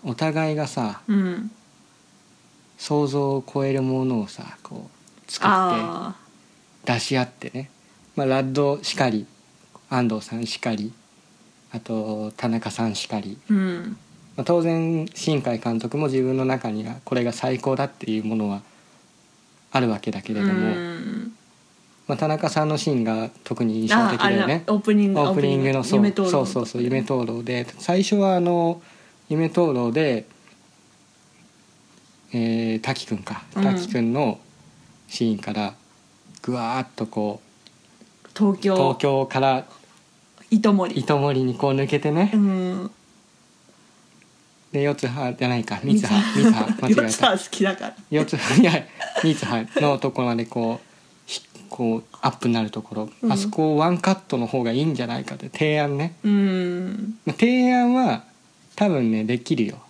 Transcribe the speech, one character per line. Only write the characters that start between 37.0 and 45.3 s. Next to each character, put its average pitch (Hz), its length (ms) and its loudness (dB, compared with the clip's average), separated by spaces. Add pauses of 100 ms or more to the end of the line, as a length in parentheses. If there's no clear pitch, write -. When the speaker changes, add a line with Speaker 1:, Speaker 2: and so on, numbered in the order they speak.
Speaker 1:
こ 104 340 -4 (840)
う、 - 40 -20 (100)
Speaker 2:
東 196 220 4
京。 196 160 2
Speaker 1:
東 156 220 2
京 135 280 2
か 135 140 -2
ら、 135 260 2 (840)
Speaker 2:
糸 214 240 4
森。 190 240 2
Speaker 1:
糸 147 220 2
森 139 240 2
に 127 140 0
こ 139 140 2
う - 20 2
抜 135 160 0
け 147 100 2
て 151 140 0
ね。 185 200 4
Speaker 2:
う 220 40 2
ん。 185 540 0 (1800)
Speaker 1:
で、 143 120 -2
四 143 120 2
葉 127 380 -4